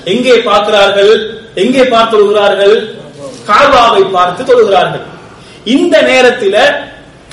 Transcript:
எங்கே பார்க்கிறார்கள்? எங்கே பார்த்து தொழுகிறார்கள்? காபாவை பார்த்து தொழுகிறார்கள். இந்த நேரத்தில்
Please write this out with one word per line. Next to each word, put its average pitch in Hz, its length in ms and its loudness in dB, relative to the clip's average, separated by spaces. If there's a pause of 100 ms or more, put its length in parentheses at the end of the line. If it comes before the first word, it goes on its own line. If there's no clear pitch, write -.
எங்கே 240 360 0
பார்க்கிறார்கள்? 202 1000 0 (140)
எங்கே 247 300 0
பார்த்து 226 320 0
தொழுகிறார்கள்? 208 800 0 (520)
காபாவை 233 640 2
பார்த்து 185 340 -2
தொழுகிறார்கள். 196 560 0 (640)
இந்த 294 380 0
நேரத்தில் 247 560 0 (760)